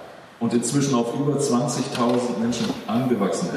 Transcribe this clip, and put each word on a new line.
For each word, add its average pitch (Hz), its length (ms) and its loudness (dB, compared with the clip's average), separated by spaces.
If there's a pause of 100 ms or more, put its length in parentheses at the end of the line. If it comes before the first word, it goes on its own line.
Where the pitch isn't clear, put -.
(400)
und 117 140 0
inzwischen 131 420 2
auf 117 180 0
über 139 260 0
zwanzigtausend 120 1000 0
Menschen 117 260 0 (220)
angewachsen 104 680 0